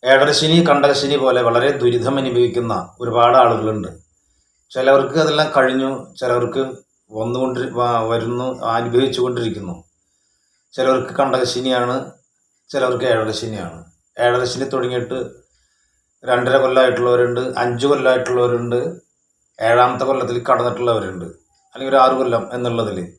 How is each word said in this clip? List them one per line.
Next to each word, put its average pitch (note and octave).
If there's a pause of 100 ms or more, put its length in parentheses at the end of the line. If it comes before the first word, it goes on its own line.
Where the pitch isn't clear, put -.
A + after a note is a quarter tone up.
ഏഴരശനി, D3
കണ്ടകശനി C#3+
പോലെ B2+
വളരെ A#2+
ദുരിതം A#2+
അനുഭവിക്കുന്ന A#2+ (240)
ഒരുപാട് A#2+
ആളുകളുണ്ട്. G#2+ (840)
ചിലവർക്ക് C3+
അതെല്ലാം D3+
കഴിഞ്ഞു, C3 (240)
ചിലവർക്ക് B2 (480)
വന്നുകൊണ്ടിരി-, B2
വ-, A#2
വരുന്നു, A#2 (180)
അനുഭവിച്ചുകൊണ്ടിരിക്കുന്നു. A#2+ (1000)
ചിലവർക്ക് C3
കണ്ടകശനിയാണ്, B2+ (760)
ചിലവർക്ക് B2+
ഏഴരശനിയാണ്. G#2+ (380)
ഏഴരശനി B2
തുടങ്ങിയിട്ട് B2+ (1040)
രണ്ടര B2
കൊല്ലമായിട്ടുള്ളവരുണ്ട്, B2 (160)
അഞ്ച് B2
കൊല്ലമായിട്ടുള്ളവരുണ്ട്, B2 (760)
ഏഴാമത്തെ A#2+
കൊല്ലത്തിൽ B2+
കടന്നിട്ടുള്ളവരുണ്ട്, A2+ (460)
അല്ലെങ്കിൽ C3
ഒരു C3
ആറ് C3
കൊല്ലം A#2+ (100)
എന്നുള്ളതിൽ. A2+ (200)